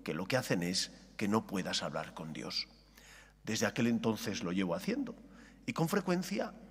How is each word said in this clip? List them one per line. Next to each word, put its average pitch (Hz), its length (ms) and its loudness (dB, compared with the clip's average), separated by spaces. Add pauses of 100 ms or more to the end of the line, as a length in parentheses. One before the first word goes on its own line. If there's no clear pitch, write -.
que - 100 -2
lo 85 120 -2
que 131 120 0
hacen 98 260 2
es 92 280 0 (260)
que 107 100 0
no 110 180 4
puedas 90 380 -2
hablar 78 300 -4
con 80 200 -8
Dios". - 340 -6 (760)
Desde 110 220 0
aquel 117 220 4
entonces 110 560 2
lo 87 100 0
llevo 92 200 2
haciendo 233 400 -2 (520)
y - 80 -4
con 160 160 2
frecuencia 196 640 0 (180)